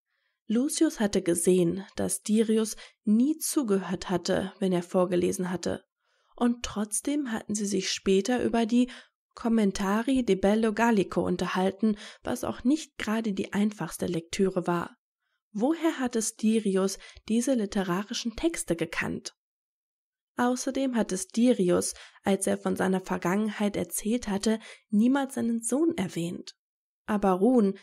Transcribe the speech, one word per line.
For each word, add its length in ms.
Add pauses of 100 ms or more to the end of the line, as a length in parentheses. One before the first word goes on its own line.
(480)
Lucius 500
hatte 240
gesehen, 640 (100)
dass 220
Stirius 580 (300)
nie 340
zugehört 720
hatte, 480
wenn 140
er 100
vorgelesen 680
hatte. 340 (500)
Und 300
trotzdem 640
hatten 240
sie 120
sich 240
später 520
über 240
die 240 (460)
Commentari 880
de 100
Bello 380
Gallico 520
unterhalten, 720 (280)
was 180
auch 220
nicht 340
gerade 340
die 200
einfachste 540
Lektüre 600
war. 300 (560)
Woher 480
hatte 200
Stirius 800 (300)
diese 260
literarischen 800
Texte 420
gekannt? 600 (1000)
Außerdem 600
hatte 200
Stirius, 800 (280)
als 240
er 120
von 180
seiner 240
Vergangenheit 760
erzählt 500
hatte, 320 (320)
niemals 440
seinen 280
Sohn 340
erwähnt. 600 (500)
Aber 260
Run 500